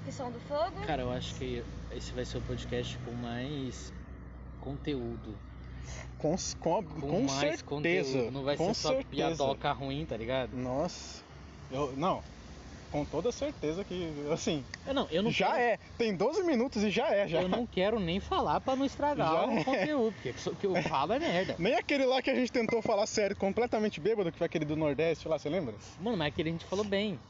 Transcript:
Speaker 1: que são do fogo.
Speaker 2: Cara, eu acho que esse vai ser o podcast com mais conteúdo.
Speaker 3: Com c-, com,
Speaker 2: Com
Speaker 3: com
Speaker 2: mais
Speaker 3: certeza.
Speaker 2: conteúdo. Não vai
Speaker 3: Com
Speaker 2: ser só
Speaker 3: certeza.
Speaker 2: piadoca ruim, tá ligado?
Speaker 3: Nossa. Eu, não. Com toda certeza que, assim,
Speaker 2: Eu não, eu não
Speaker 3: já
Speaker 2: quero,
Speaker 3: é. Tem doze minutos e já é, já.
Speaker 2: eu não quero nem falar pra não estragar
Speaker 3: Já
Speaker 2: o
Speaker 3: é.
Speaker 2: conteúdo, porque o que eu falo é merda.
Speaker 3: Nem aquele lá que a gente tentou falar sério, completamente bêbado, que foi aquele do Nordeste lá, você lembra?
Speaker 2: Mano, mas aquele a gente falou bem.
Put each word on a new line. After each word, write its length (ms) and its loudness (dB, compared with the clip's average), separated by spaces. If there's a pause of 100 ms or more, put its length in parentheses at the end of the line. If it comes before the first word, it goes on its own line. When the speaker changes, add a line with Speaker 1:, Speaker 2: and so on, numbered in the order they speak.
Speaker 1:
que 80 -8
são 200 -6
do 100 -8
fogo. 440 -2
Speaker 2:
Cara, 180 0
eu 80 -2
acho 240 -4
que 280 -4 (280)
esse 200 -8
vai 140 -4
ser 140 -4
o 20 -6
podcast 640 -4
com 80 -6
mais 800 -6 (680)
conteúdo. 760 -6 (840)
Speaker 3:
Com 180 2
c-, 200 -6
com, 260 2
Speaker 2:
Com 160 -8
Speaker 3:
com 220 0
Speaker 2:
mais 100 2 (300)
Speaker 3:
certeza. 20 -14
Speaker 2:
conteúdo. 680 0
Não 120 -4
vai 140 0
Speaker 3:
Com 160 2
Speaker 2:
ser 80 -2
só 80 2
Speaker 3:
certeza. 200 2
Speaker 2:
piadoca 600 2
ruim, 340 -2
tá 120 -4
ligado? 400 -2
Speaker 3:
Nossa. 680 -4 (480)
Eu, 240 -2
não. 260 2 (720)
Com 120 0
toda 260 0
certeza 540 -2
que, 260 -4 (220)
assim, 320 0 (240)
Speaker 2:
Eu 60 -2
não, 160 2
eu 120 2
não 80 2
Speaker 3:
já 220 2
Speaker 2:
quero, 100 2
Speaker 3:
é. 180 4 (180)
Tem 180 2
doze 280 2
minutos 380 2
e 80 4
já 240 2
é, 140 4
já. 140 2
Speaker 2:
eu 80 2
não 180 2
quero 320 2
nem 220 0
falar 400 2
pra 120 2
não 120 2
estragar 480 2
Speaker 3:
Já 140 4
Speaker 2:
o 40 2
Speaker 3:
é. 140 2
Speaker 2:
conteúdo, 480 2
porque 360 -4
o 60 -4
que 120 -4
eu 160 4
falo 280 2
é 80 2
merda. 400 2
Speaker 3:
Nem 160 4
aquele 300 4
lá 160 4
que 80 0
a 60 4
gente 140 2
tentou 320 2
falar 240 4
sério, 300 2
completamente 640 2
bêbado, 320 2
que 60 -10
foi 80 2
aquele 180 0
do 140 0
Nordeste 500 2
lá, 100 2
você 120 -2
lembra? 260 0 (240)
Speaker 2:
Mano, 160 0
mas 160 2
aquele 180 0
a 40 0
gente 120 -4
falou 200 0
bem. 340 0 (100)